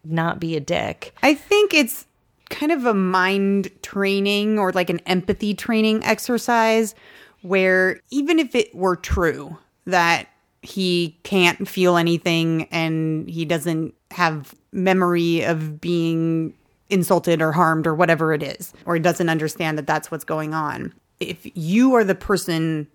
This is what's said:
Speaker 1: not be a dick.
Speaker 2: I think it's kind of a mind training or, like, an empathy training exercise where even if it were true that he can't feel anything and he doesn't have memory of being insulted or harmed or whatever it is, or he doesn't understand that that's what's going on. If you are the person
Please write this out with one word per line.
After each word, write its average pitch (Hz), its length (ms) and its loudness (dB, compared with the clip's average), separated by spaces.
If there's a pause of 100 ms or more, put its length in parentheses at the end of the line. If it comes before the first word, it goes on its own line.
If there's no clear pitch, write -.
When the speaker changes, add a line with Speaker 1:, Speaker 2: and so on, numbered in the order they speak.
Speaker 1:
not 165 340 -4
be 165 160 -6
a 151 40 -2
dick. - 540 -6 (100)
Speaker 2:
I 294 120 4
think 403 380 2
it's 294 320 0 (440)
kind 302 220 -2
of 269 140 -2
a 233 100 2
mind 190 760 2 (140)
training 202 760 0
or, 185 120 0
like, 180 180 0
an 170 160 -2
empathy 196 480 0
training 220 500 0
exercise 226 920 0 (460)
where 185 580 2 (120)
even 294 280 0
if 254 160 -2
it - 200 0
were 180 200 0
true 160 600 -2 (280)
that 170 420 2 (340)
he 175 600 -2
can't 180 440 0
feel 180 300 2
anything 165 760 0
and 160 580 -2
he 165 160 -6
doesn't 160 480 -4 (180)
have 156 420 -4 (180)
memory 175 720 2
of 156 360 -2
being 165 760 -2 (360)
insulted 170 520 2
or 160 100 2
harmed 160 340 2
or 160 80 2
whatever 160 400 2
it 151 80 -2
is, - 300 -10 (140)
or 175 100 -2
he 165 60 2
doesn't 170 260 2
understand 156 500 -2
that 143 80 -6
that's 156 240 -2
what's 156 140 -10
going 156 300 -6
on. 151 400 -6 (260)
If - 200 -8 (140)
you 214 420 2
are 226 100 6
the 190 100 0
person 160 800 -2